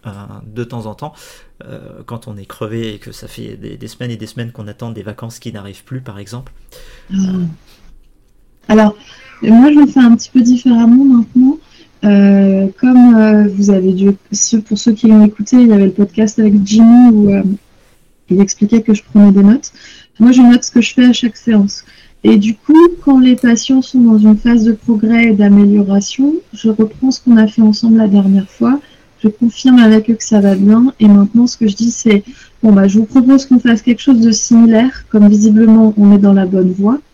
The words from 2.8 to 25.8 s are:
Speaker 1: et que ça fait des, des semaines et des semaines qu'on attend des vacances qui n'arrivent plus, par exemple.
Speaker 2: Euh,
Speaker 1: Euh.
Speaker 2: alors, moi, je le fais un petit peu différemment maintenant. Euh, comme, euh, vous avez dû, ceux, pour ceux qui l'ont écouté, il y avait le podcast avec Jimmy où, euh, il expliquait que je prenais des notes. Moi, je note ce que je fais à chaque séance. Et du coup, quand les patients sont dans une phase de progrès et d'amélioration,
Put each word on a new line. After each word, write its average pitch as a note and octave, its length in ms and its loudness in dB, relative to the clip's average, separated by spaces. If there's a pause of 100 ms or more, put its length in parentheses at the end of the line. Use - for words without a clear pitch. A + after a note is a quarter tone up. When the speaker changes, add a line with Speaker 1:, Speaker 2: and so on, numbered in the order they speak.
Speaker 1:
et G2+ 40 -20
que A2 140 -20
ça - 160 -20
fait A2 280 -20
des, G#2+ 200 -20
des B2 120 -20
semaines B2 220 -16
et A2+ 60 -14
des G#2+ 100 -18
semaines A#2 260 -16
qu'on G#2+ 160 -20
attend A#2 220 -18
des G#2+ 140 -18
vacances A2 340 -18
qui A#2 140 -18
n'arrivent G2+ 320 -20
plus, C3 160 -16
par A2+ 180 -20
exemple. A#2+ 340 -20 (600)
Speaker 2:
Euh, F#3+ 60 -8
Speaker 1:
Euh. F#3 260 -6 (1200)
Speaker 2:
alors, G#3+ 280 0 (460)
moi, A#3 300 4
je D4 80 4
le C#4 60 4
fais - 140 -2
un A#3 160 4
petit - 140 -12
peu B3+ 100 0
différemment A#3+ 640 2 (140)
maintenant. C4 400 -2 (460)
Euh, G3 640 0 (120)
comme, B3 360 4
euh, G#3+ 380 2
vous G3+ 160 -2
avez F#3+ 220 0
dû, G3 180 0 (220)
ceux, G#3+ 280 -4
pour G#3 180 -8
ceux A#3 140 -2
qui G#3+ 160 -2
l'ont G#3+ 160 4
écouté, G#3 320 -4
il B3 120 4
y A3 40 2
avait G3 140 2
le F#3 60 -2
podcast G#3 460 -4
avec G#3+ 160 0 (100)
Jimmy A3+ 460 4
où, G#3 200 0
euh, G3 120 -2 (880)
il F#3 120 -2
expliquait G#3 420 -2
que G#3+ 120 0
je G#3 80 -8
prenais G3+ 300 2
des G3 100 2
notes. A3 300 0 (460)
Moi, A#3+ 140 2
je B3+ 100 2
note A#3+ 220 4
ce - 60 -14
que B3 100 -2
je - 140 -4
fais B3 120 0
à B3 60 2
chaque A3+ 240 -6
séance. G#3 480 -4 (400)
Et G#3+ 140 2
du G#3+ 180 -4
coup, D#4+ 320 2 (160)
quand C4+ 160 2
les B3+ 160 2
patients B3+ 460 -2
sont B3+ 180 -4
dans A3+ 180 2
une G#3+ 180 2
phase A#3+ 280 -2
de A3+ 80 -2
progrès A3+ 540 -2
et A3+ 60 0
d'amélioration, G3+ 1000 0 (180)